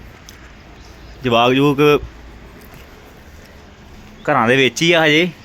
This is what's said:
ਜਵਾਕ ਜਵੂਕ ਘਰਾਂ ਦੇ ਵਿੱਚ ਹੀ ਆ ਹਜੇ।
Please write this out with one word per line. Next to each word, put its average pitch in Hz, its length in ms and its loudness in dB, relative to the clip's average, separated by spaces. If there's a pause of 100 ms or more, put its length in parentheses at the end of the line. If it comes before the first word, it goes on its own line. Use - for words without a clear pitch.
(1200)
ਜਵਾਕ 120 300 0
ਜਵੂਕ 139 260 0 (2500)
ਘਰਾਂ 127 180 0
ਦੇ 127 80 2
ਵਿੱਚ 131 260 -2
ਹੀ 170 100 0
ਆ 160 140 0
ਹਜੇ। 156 240 0 (160)